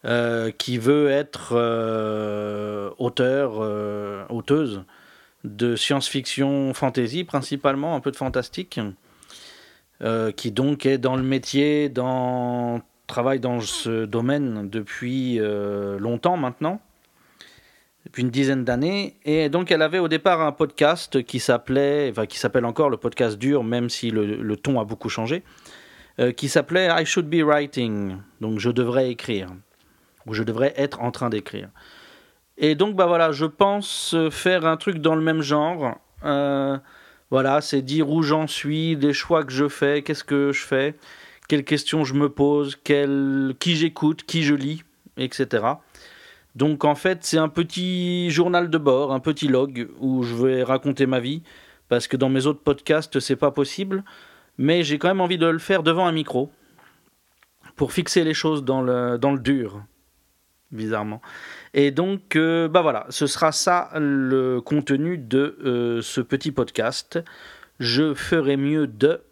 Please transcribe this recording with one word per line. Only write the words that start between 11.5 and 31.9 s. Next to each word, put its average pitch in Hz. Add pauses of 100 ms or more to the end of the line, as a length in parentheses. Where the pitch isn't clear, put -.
dans, 123 (260)
travaille 127
dans 123
ce 113
domaine 117
depuis, 123
euh, 101
longtemps 120
maintenant, 151 (1300)
depuis -
une 123
dizaine 135
d'années. 151
Et 151
donc 175
elle 160
avait 156
au 170
départ 160
un 151
podcast 147
qui 123
s'appelait, 139
enfin 107
qui -
s'appelle 120
encore 135
le 120
podcast 110
dur, 131
même 120
si 117
le, 107
le 104
ton 131
a 110
beaucoup 110
changé, 120 (760)
euh, 123
qui 139
s'appelait 175
I 165
Should 170
Be 165
Writing, 120 (220)
donc 110
je 113
devrais 123
écrire, 107 (800)
ou 113
je 110
devrais 117
être 139
en 120
train 120
d'écrire. 101 (880)